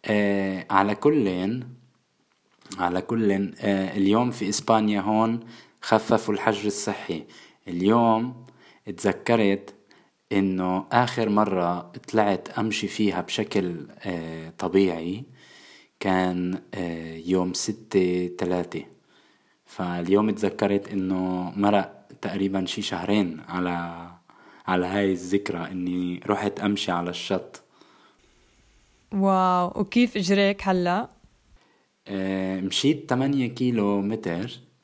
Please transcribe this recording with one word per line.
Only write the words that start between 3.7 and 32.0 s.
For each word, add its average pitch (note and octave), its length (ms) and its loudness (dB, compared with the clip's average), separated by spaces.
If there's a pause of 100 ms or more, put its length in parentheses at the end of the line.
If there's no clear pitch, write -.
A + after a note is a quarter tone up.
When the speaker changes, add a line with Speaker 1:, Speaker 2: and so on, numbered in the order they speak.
Speaker 1:
اليوم G#2+ 340 4
في G#2+ 180 -4
إسبانيا G#2 520 2
هون A2 400 2 (420)
خففوا A2 520 2
الحجر G#2 320 0
الصحي. F#2+ 580 -4 (440)
اليوم A2+ 800 2 (420)
اتذكرت G2+ 840 2 (580)
إنه F#2 600 0
آخر A#2+ 360 2
مرة F#2 640 0 (200)
طلعت G2+ 460 0
أمشي G#2+ 300 -2
فيها G2 320 0
بشكل، F2+ 680 -4 (140)
آه، E2 580 -8
طبيعي F#2 640 0 (760)
كان، F#2 640 0 (120)
آه، E2 420 -8 (100)
يوم F2+ 260 2
ستة F2+ 880 0
تلاتة. F2+ 460 -4 (840)
فاليوم F#2 640 2
اتذكرت G2+ 600 0
إنه F#2 680 -2
مرق G2+ 500 0 (160)
تقريبًا G2 420 -2
شي G2+ 180 -6
شهرين F2+ 680 0
على، E2+ 600 -4 (580)
على F2+ 200 2
هاي G2 260 0
الذكرى F2+ 580 -2
إني F2+ 560 -4
رحت G#2 340 -2
أمشي G2+ 320 -2
على F2 180 -2
الشط. - 520 -6 (1500)
Speaker 2:
واو، F#3 680 2
وكيف A#3+ 360 2
إجريك G3 520 2
هلأ؟ F#3 400 2 (1000)